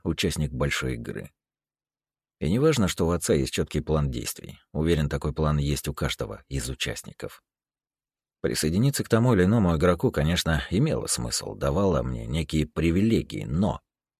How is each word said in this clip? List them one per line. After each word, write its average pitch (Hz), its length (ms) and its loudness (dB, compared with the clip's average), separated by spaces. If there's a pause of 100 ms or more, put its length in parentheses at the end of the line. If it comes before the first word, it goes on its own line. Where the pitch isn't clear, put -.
участник 78 480 -2
большой 65 420 -2
игры. - 360 -10 (1080)
И 73 120 0
неважно, 123 380 4
что - 180 0
у 82 40 2
отца 87 240 2
есть 69 180 2
четкий 78 300 -2
план 76 280 0
действий. - 480 -10 (140)
Уверен, 78 360 2
такой 73 260 -4
план 76 240 2
есть 71 300 -2
у 71 60 -6
каждого 55 540 -6
из 64 220 -6
участников. - 720 -10 (1000)
Присоединиться 85 640 0
к - 40 -8
тому 117 260 4
или 90 100 6
иному 95 320 4
игроку, 87 340 2
конечно, 80 600 0
имело 90 360 0
смысл, 57 480 -4
давало 71 480 2
мне 60 240 -4
некие 76 400 0
привилегии, 82 800 0
но 85 360 -2 (400)